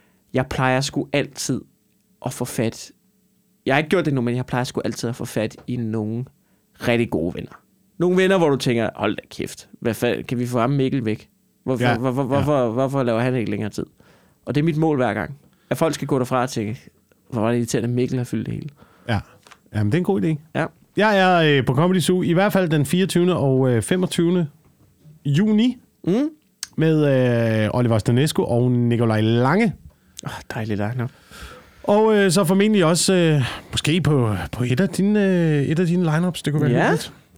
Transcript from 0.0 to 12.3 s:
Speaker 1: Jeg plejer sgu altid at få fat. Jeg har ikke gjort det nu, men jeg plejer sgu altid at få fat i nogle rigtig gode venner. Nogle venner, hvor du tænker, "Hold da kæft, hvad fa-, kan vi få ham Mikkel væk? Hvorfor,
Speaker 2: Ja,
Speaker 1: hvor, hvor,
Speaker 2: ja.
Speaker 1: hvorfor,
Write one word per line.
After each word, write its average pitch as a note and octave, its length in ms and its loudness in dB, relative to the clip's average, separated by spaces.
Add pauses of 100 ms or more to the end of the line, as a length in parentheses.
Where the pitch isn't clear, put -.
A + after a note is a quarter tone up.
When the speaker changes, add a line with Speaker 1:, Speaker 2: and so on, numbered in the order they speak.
Speaker 1:
Jeg B2+ 160 0
plejer B2+ 300 0
sgu C#3 320 -4
altid - 480 -4 (680)
at B2+ 60 -6
få - 120 -8
fat. - 460 -6 (760)
Jeg C3 80 2
har C#3 40 2
ikke D#3 120 -2
gjort F3+ 140 2
det D3 100 0
nu, C3 60 0
men A#2+ 160 -2
jeg B2+ 100 -6
plejer B2 180 -4
sgu C3 200 -6
altid A#2 240 -6
at A#2 80 -6
få A2 80 -10
fat A2 320 -6 (100)
i B2 100 -6
nogle A2+ 480 -4 (640)
rigtig A#2 220 0
gode E2+ 240 -2
venner. - 160 -12 (480)
Nogle F3+ 180 2
venner, F#3+ 220 4
hvor E3 100 4
du C#3 80 2
tænker, A#2 400 0
"Hold G#2 200 -2
da - 140 -12
kæft, - 380 -12 (120)
hvad A2+ 140 -2
fa-, - 280 -2
kan A#2+ 160 -6
vi B2 80 -4
få B2 140 -2
ham A#2+ 100 2
Mikkel C3 340 0
væk? G#2+ 240 -6 (360)
Hvorfor, B2 200 -2
Speaker 2:
Ja, A#2+ 140 2
Speaker 1:
hvor, C3 120 -2
hvor, B2+ 120 -2
Speaker 2:
ja. B2+ 60 -4
Speaker 1:
hvorfor, C3+ 420 0